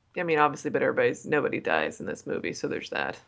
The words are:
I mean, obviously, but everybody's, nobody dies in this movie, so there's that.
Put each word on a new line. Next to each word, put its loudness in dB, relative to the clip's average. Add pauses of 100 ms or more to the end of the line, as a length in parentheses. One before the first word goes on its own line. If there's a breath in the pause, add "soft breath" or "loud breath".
(160)
I 0
mean, 2
obviously, 2
but 2
everybody's, 2
nobody 2
dies 0
in -8
this -8
movie, -4
so -6
there's -6
that. -4